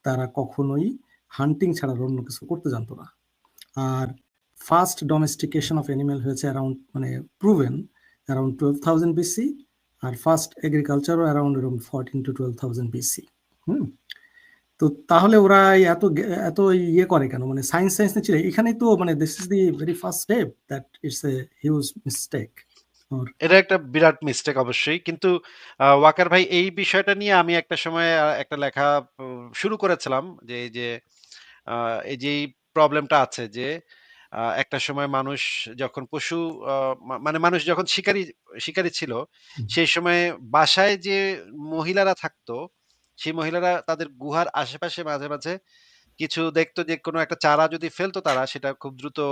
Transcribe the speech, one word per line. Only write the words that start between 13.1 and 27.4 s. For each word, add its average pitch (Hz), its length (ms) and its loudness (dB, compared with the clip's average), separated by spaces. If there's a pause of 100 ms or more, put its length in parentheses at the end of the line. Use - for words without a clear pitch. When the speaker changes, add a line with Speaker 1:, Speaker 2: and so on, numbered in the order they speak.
Speaker 1:
হুম? 233 220 -2 (880)
তো 156 80 4 (200)
তাহলে 190 280 6
ওরা 196 380 6
এই 190 100 6
এত 175 200 2
গে-, 175 360 0
এত 170 180 -4 (160)
ইয়ে 175 300 4
করে 151 240 2
কেন? 127 160 -6
মানে 135 180 -4
সায়েন্স, 185 340 0
সায়েন্স 202 200 2
নিয়ে 202 80 0
ছিল। 180 240 2
এখানেই 226 260 2
তো 226 220 4
মানে 170 180 0
this 156 220 0
is 185 120 -8
the 190 140 2 (100)
very 156 220 -4
first 180 260 -6
step 208 280 0 (200)
that 135 160 -8 (180)
it's 143 220 -8
a 135 100 0 (240)
huge 151 300 0 (120)
mistake - 560 -8 (560)
or 127 120 -4 (140)
Speaker 2:
এটা 165 200 8
একটা 185 200 4
বিরাট 156 460 4
মিস্টেক 139 320 -2
অবশ্যই। 131 420 0
কিন্তু, 170 420 0 (380)
আ, 135 160 8
ওয়াকার 156 340 6
ভাই 185 140 6
এই 180 280 0
বিষয়টা 190 440 2
নিয়ে 202 180 0
আমি 170 220 6